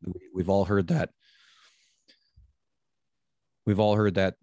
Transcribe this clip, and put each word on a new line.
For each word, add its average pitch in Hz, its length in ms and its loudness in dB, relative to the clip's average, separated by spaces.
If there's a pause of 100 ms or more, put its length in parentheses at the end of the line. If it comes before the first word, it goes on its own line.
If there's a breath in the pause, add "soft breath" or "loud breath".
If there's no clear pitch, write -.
we, - 180 -10 (120)
we've 92 160 -4
all 98 160 2
heard 98 220 0
that. 165 240 -2 (2500 soft breath)
We've 104 140 2
all 107 160 4
heard 104 200 0
that, 95 280 0